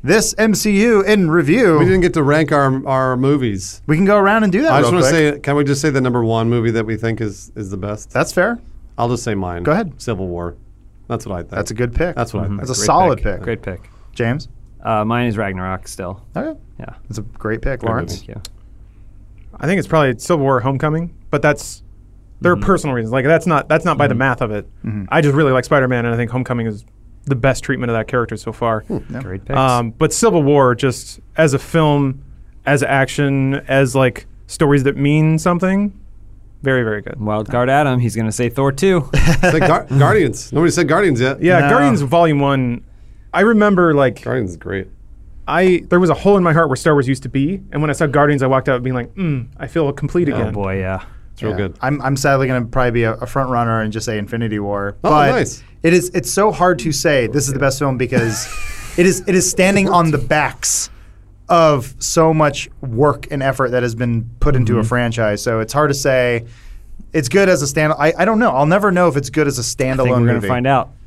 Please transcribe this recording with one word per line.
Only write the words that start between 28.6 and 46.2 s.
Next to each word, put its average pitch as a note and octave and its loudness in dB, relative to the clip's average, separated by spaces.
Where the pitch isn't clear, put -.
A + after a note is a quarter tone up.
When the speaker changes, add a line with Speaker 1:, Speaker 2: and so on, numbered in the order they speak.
Speaker 2:
Hmm. - -8
Speaker 1:
Yeah. B2 -10
Speaker 3:
Great F#2+ -12
picks. C3+ -2
Speaker 4:
Um, B2 0
but D#3+ 0
Civil F3+ 2
War, C3+ 4
just - -4
as D#3 4
a C#3 0
film, C#3+ 0
as C#3+ 2
action, C#3 0
as, C3+ 2
like, C3 0
stories C#3+ 2
that C#3 0
mean D#3 2
something, F#3+ 0
very, C3 0
very G#2+ -4
good. - -12
Speaker 3:
Wild G#2+ -4
card B2 0
Adam, C3+ 2
he's A2+ -2
gonna A2 -2
say A#2+ -2
Thor C#3 0
two. F3 0
Speaker 2:
<laughs> - 4
Say D#3+ 4
Gar-, E3+ 2
Speaker 3:
<laughs> C3+ 0
Speaker 2:
Guardians. D#3 2
Nobody D#3 2
said E3+ 0
Guardians D#3+ 2
yet. C3 -2
Speaker 4:
Yeah, F3 4
Speaker 1:
No. C#3+ 4
Speaker 4:
Guardians A3+ 4
Volume D#3 2
One. C3 0
I F3 2
remember, G3+ 4
like, C3+ 2
Speaker 2:
Guardians A#2+ -4
is E2 -14
great. F#2+ -8
Speaker 4:
I, F3 2
there F3+ 4
was F3+ 4
a D3+ 2
hole G3+ 4